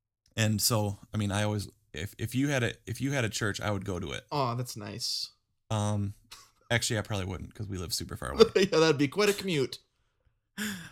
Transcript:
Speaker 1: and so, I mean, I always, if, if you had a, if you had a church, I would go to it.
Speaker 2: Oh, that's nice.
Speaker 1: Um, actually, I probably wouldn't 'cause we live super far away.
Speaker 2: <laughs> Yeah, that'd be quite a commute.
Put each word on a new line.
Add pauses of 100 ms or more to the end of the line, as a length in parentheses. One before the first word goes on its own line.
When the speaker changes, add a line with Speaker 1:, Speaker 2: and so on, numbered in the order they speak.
(380)
Speaker 1:
and
so, (140)
I
mean,
I
always, (260)
if,
if
you
had
a, (120)
if
you
had
a
church,
I
would
go
to
it.
Speaker 2:
Oh,
that's
nice. (380)
Speaker 1:
Um, (580)
actually,
I
probably
wouldn't
'cause
we
live
super
far
away.
Speaker 2:
<laughs>
Yeah,
that'd
be
quite
a
commute. (1120)